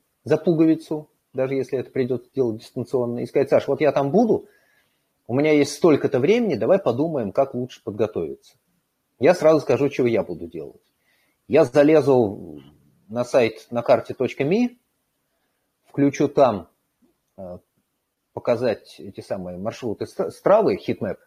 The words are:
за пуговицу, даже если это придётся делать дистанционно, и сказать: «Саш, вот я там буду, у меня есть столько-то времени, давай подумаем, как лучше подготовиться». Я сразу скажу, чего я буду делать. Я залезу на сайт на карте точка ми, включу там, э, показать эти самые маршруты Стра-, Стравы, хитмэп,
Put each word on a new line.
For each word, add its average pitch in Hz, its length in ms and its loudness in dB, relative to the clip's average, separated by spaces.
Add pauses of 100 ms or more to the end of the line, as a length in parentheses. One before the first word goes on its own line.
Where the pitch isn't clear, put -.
(240)
за 151 120 0
пуговицу, 160 720 0 (240)
даже 131 220 -4
если 131 240 -4
это 117 120 -10
придётся 123 440 -4
делать 117 260 -2
дистанционно, 120 600 -6
и 123 60 -6
сказать: 139 220 0
«Саш, - 200 2
вот 139 120 -2
я 151 120 4
там 139 180 0
буду, 214 380 2 (760)
у 117 80 -4
меня 151 180 2
есть 143 220 2
столько-то 143 440 2
времени, 190 380 2
давай 123 220 2
подумаем, 131 540 -2
как - 220 -2
лучше - 280 -10
подготовиться». 101 760 -6 (600)
Я 156 160 4
сразу 156 260 4
скажу, 131 280 0
чего 131 180 -2
я 113 160 0
буду 85 240 -12
делать. 78 360 -16 (680)
Я 131 160 4
залезу 127 960 2 (480)
на 120 160 -6
сайт 117 460 0
на 120 120 -4
карте 117 300 0
точка 127 320 -4
ми, 233 340 0 (1080)
включу 139 420 0
там, 120 400 2 (680)
э, 90 200 -14 (760)
показать 117 640 -4
эти 98 240 -16
самые 90 340 -10
маршруты 107 480 -8
Стра-, - 260 -8
Стравы, 180 460 2
хитмэп, - 500 -6